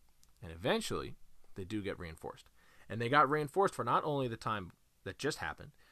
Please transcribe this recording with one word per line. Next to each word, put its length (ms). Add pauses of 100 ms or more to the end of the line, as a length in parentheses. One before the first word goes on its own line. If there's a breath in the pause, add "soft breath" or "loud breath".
(420)
And 100
eventually, 640 (400)
they 80
do 180
get 180
reinforced. 500 (400 soft breath)
And 120
they 80
got 200
reinforced 440
for 120
not 180
only 240
the 100
time 360 (300)
that 140
just 220
happened, 320 (200 soft breath)